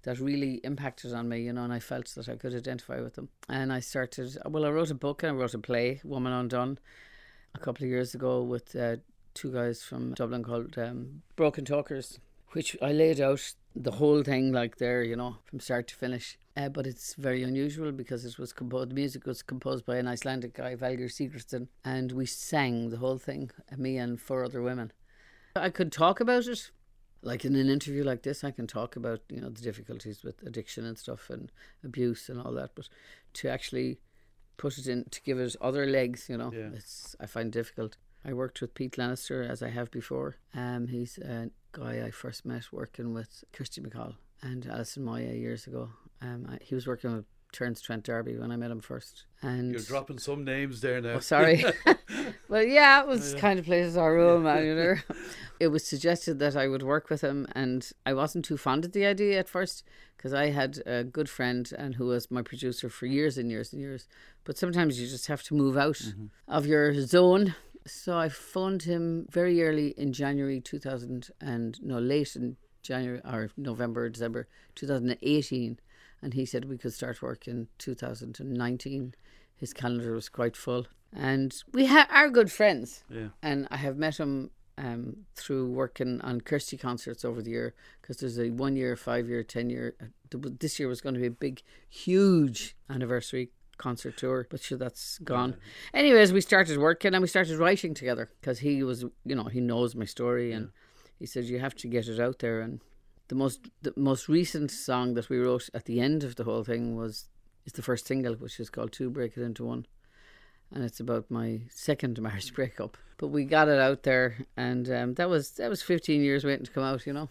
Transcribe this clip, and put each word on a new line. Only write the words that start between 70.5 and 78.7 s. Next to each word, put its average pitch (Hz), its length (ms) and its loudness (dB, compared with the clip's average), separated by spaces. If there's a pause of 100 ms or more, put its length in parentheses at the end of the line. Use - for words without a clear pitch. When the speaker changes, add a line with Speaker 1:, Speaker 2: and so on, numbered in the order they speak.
Speaker 1:
two - 180 -8
thousand 127 520 -8 (100)
and, 117 420 -4
no, 127 160 -2
late 135 380 2
in 123 200 -4 (260)
January 123 420 -4
or 110 320 -4
November, 120 520 -4
December 117 400 -4 (260)
two - 120 -10
thousand 127 240 0
and 123 120 -2
eighteen, 127 580 0 (420)
and 131 120 -6
he 131 120 0
said 123 180 -4
we 135 140 -8
could 120 160 -6
start 120 260 -8
work 127 260 -8
in 120 220 -6 (100)
two 131 160 -6
thousand 120 460 -10
and 135 140 -6
nineteen. 127 600 -4 (420)